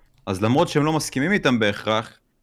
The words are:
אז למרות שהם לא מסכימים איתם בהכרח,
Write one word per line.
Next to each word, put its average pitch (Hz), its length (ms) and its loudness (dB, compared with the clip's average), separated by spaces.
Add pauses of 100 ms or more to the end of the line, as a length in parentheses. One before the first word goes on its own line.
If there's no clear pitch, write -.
(260)
אז 95 160 -4
למרות 131 260 2
שהם 143 180 0
לא 160 80 0
מסכימים 147 380 -2
איתם 139 280 2
בהכרח, 107 520 -2 (320)